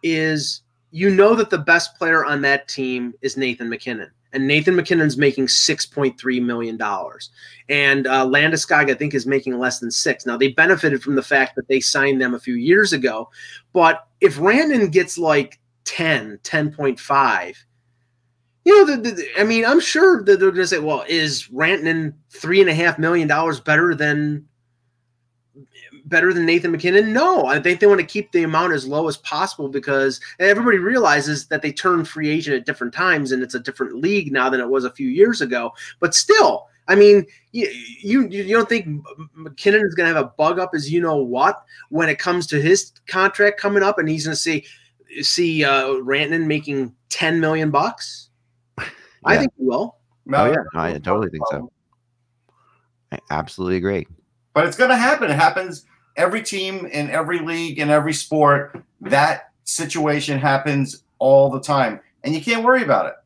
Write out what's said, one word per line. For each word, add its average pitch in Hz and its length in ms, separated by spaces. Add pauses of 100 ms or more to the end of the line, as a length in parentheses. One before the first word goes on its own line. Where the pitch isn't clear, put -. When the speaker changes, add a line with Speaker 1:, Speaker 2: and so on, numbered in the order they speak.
Speaker 1:
is 156 600 (280)
you 175 200
know 196 240
that 220 160
the 180 80
best 170 380
player 165 280
on 143 180
that 139 260
team 127 540
is 131 160
Nathan 123 320
MacKinnon. 117 400 (220)
And 135 140
Nathan 151 300
MacKinnon's 160 400
making 135 320
six - 380
point 135 320
three 127 220
million 117 360
dollars. 101 540 (400)
And, 139 360
uh, 131 200
Landeskog, 147 640
I 127 40
think, 143 200
is 123 120
making 135 320
less 123 200
than 117 120
six. - 360
Now, 120 100
they 135 120
benefited 156 540
from 139 120
the 135 80
fact 135 340
that 131 120
they 135 120
signed 135 400
them 127 140
a 120 60
few 127 140
years 165 380
ago. 123 380 (420)
But 165 340 (140)
if 160 160
Rantanen 220 560
gets, 180 240
like, 151 420 (260)
ten, 120 580
ten 151 280
point 139 300
five, 110 560 (1080)
you 392 200
know, 294 120
the, 233 40
the, 220 140
the, 160 140 (100)
I 202 60
mean, 226 200
I'm 277 160
sure 330 440
that 196 160
they're 190 100
gonna 180 160
say, 175 140
"Well, 151 280
is 156 380
Rantanen 160 680 (180)
three 180 300
and 185 80
a 160 60
half 165 240
million 165 300
dollars 151 320
better 160 340
than, 147 500 (1600)
better 170 280
than 170 100
Nathan 170 280
MacKinnon?" 185 400
No, 294 340
I 143 140
think 175 180
they 208 80
wanna 196 160
keep 202 300
the 170 100
amount 160 300
as 139 120
low 147 220
as 147 120
possible 151 500
because 135 520 (200)
everybody 202 380
realizes 151 680
that 151 160
they 151 80
turn 170 340
free 156 240
agent 151 280
at 120 100
different 127 260
times 160 380
and 127 100
it's 123 140
a 123 60
different 127 380
league 165 340
now 131 180
than 127 100
it 120 80
was 131 160
a 123 60
few 135 180
years 202 320
ago. 123 320 (280)
But 175 120
still, - 540 (220)
I 185 80
mean, 202 280 (280)
you, 226 160 (320)
you, 226 260
you 196 260
don't 226 160
think 226 180
M-, 147 180 (300)
MacKinnon 180 520
is 170 80
gonna 165 180
have 160 40
a 139 200
bug 165 220
up 185 160
as 143 160
you 170 100
know 160 180
what 135 440 (280)
when 160 180
it 147 100
comes 175 300
to 151 120
his 170 300 (160)
contract 196 540
coming 202 240
up, 202 160
and 156 80
he's 156 160
gonna 156 100
see, 151 300 (560)
see, 160 440
uh, 135 260 (100)
Rantanen 147 460
making 147 460 (180)
ten 165 280
million 156 320
bucks? 160 540 (1000)
I - 100
Speaker 2:
Yeah. - 60
Speaker 1:
think 269 180
he 262 60
will. 240 320 (280)
Speaker 3:
No, 135 140
Speaker 2:
Oh, 101 60
yeah. 143 120 (160)
Speaker 3:
no, 80 80
Speaker 2:
I 85 120
Speaker 3:
no 76 80
Speaker 2:
totally 92 300
think 78 160
so. - 40
Speaker 3:
problem. 71 200 (1400)
Speaker 2:
I - 80 (120)
absolutely 92 460
agree. 92 300 (480)
Speaker 3:
But 156 120
it's 170 100
gonna 254 200
happen. 247 320
It 147 60
happens 170 500 (300)
every 180 280
team 190 440
in 147 240
every 160 300
league 160 400
in 147 100
every 151 220
sport. 143 680 (200)
That 147 500 (140)
situation 147 760
happens 135 640 (160)
all 139 320
the 131 100
time, 123 380 (240)
and 151 140
you 156 40
can't 233 220
worry 247 220
about 107 220
it. - 80 (120)